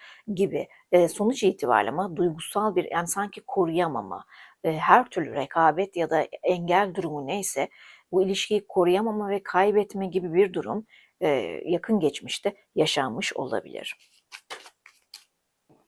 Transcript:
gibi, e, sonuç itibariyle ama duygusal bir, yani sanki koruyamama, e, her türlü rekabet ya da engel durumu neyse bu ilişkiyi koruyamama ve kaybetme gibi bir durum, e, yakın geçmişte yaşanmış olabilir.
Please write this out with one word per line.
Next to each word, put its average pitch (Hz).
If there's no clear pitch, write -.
gibi, 175
e, 175
sonuç 220
itibariyle 117
ama 175
duygusal 175
bir, 180
yani 170
sanki 202
koruyamama, 156
e, 160
her 202
türlü 143
rekabet 165
ya 160
da 160
engel 175
durumu 151
neyse 185
bu 190
ilişkiyi 196
koruyamama 202
ve 196
kaybetme 196
gibi 175
bir 185
durum, 175
e, -
yakın 214
geçmişte 151
yaşanmış 135
olabilir. -